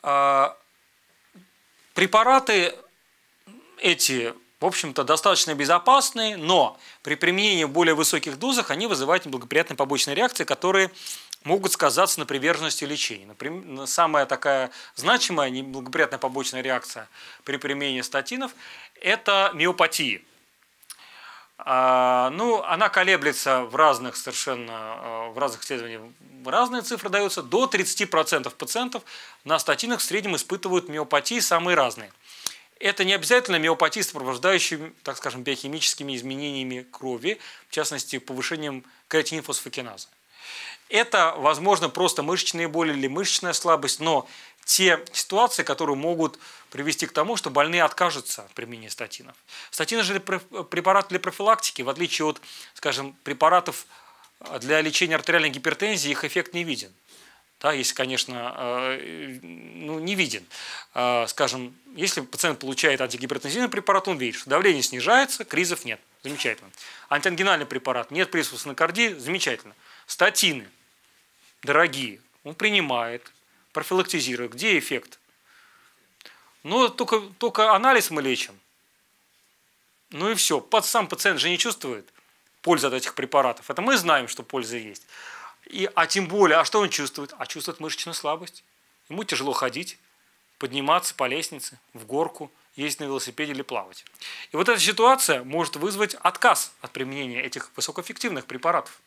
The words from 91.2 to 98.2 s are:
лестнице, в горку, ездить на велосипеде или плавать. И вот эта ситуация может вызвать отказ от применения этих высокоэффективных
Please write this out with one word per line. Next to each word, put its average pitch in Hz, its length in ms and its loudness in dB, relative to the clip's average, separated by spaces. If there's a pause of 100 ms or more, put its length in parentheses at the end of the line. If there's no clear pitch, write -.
лестнице, 139 520 -8 (140)
в 113 120 -18
горку, 147 460 -4 (240)
ездить 143 240 -6
на 151 60 -6
велосипеде 139 480 -6
или 135 80 -8
плавать. 98 440 -8 (460)
И 151 60 -4
вот 185 120 2
эта 226 100 2
ситуация 208 640 4
может 156 340 -2
вызвать 202 380 -2
отказ - 640 2
от - 100 -14
применения 131 500 -6
этих - 340 -10
высокоэффективных 180 720 -6